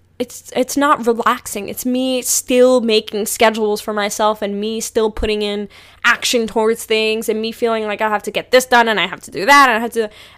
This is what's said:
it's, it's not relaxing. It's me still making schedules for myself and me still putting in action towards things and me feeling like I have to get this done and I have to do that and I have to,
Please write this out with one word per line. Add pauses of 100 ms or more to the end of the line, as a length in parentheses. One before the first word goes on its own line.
(200)
it's,
it's
not
relaxing.
It's
me
still
making
schedules
for
myself
and
me
still
putting
in (340)
action
towards
things
and
me
feeling
like
I
have
to
get
this
done
and
I
have
to
do
that
and
I
have
to, (280)